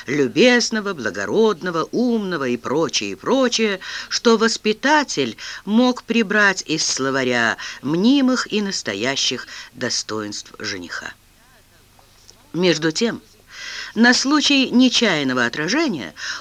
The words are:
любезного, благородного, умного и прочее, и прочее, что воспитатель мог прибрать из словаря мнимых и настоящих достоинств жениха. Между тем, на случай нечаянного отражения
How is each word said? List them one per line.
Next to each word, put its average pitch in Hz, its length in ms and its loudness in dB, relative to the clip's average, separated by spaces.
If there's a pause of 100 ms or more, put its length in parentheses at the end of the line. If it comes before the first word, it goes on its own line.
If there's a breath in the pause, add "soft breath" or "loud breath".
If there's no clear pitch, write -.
любезного, 196 880 2
благородного, 151 1000 -2
умного 208 560 0
и 120 100 0
прочее, 123 540 -2
и 92 40 -8
прочее, 220 640 0 (300 loud breath)
что 226 280 2
воспитатель 214 1000 0 (280 loud breath)
мог 247 380 2
прибрать 208 640 2
из 151 180 -2
словаря 127 720 0 (240 loud breath)
мнимых 240 680 2
и 208 100 0
настоящих 131 840 -4 (260 loud breath)
достоинств 110 840 -6
жениха. 98 540 -10 (1400)
Между 160 400 2
тем, 208 300 -2 (760 loud breath)
на 233 180 6
случай 269 560 2
нечаянного 165 760 4
отражения 156 680 -2 (280 loud breath)